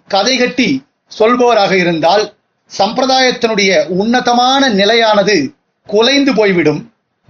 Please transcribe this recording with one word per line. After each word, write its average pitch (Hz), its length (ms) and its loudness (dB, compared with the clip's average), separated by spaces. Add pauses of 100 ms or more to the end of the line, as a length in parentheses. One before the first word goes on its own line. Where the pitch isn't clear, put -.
கதை 214 300 -2
கட்டி 247 480 -2 (340)
சொல்பவராக 226 520 2
இருந்தால் 175 640 0 (440)
சம்பிரதாயத்தினுடைய 220 1080 0
உன்னதமான 240 840 0
நிலையானது 202 840 0 (340)
குலைந்து 262 460 0
போய்விடும். 175 600 -2 (360)